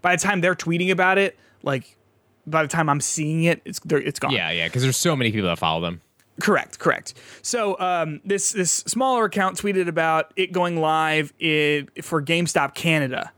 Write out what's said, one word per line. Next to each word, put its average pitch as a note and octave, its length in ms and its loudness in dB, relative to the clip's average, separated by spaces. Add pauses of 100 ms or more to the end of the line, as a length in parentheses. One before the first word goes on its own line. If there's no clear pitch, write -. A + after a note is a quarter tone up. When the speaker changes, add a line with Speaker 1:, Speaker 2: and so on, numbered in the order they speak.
Speaker 1:
by F3+ 120 4
the E3+ 60 -2
time F#3+ 200 0
they're F3+ 140 4
tweeting F3 360 -2
about F#3 260 4
it, G3 200 0 (260)
like, C3+ 340 -4 (480)
by D#3 160 0
the D3+ 60 0
time E3 220 0
I'm C#3+ 120 2
seeing D#3+ 440 -2
it, E3+ 200 2
it's, - 140 -10
they're, D3+ 200 0
it's - 200 -4
gone. C#3 120 0
Speaker 2:
Yeah, F2 200 0
yeah, E2+ 180 -2
'cause B2+ 140 -2
there's C3 140 2
so E3 180 0
many A#2+ 160 0
people G2+ 180 0
that E2+ 80 0
follow E2 240 0
them. E2+ 200 -6 (380)
Speaker 1:
Correct, - 400 0
correct. - 360 -2 (260)
So, G#3 380 -2
um, E3+ 440 -2
this, G3 280 -2
this F#3 200 -2
smaller B3 540 0
account F#3+ 320 0
tweeted F#3+ 300 0
about D#3+ 480 0
it F#3 160 -2
going F3 280 0
live D#3 600 0
i-, D3+ 440 2 (160)
for D#3 200 -2
GameStop E3 520 0
Canada. D3 640 0